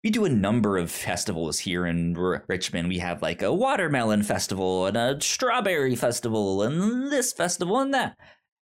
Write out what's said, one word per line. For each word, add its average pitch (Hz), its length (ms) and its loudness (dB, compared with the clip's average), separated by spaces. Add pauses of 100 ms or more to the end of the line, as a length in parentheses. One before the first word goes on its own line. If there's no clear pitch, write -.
we 214 60 0
do 214 160 2
a 175 40 2
number 104 480 4
of 85 140 -2
festivals 82 680 -4
here 90 260 -2
in 85 320 0
R-, 90 320 0
Richmond. 90 400 -2
We 90 100 -2
have, 87 220 -4
like, 85 200 -4
a 110 120 0
watermelon 147 680 2
festival 95 640 0
and 101 120 0
a 135 240 0
strawberry 190 720 0
festival 110 680 0
and 214 460 0
this 262 220 0
festival 175 480 -2
and 277 140 0
that. 247 240 -2 (460)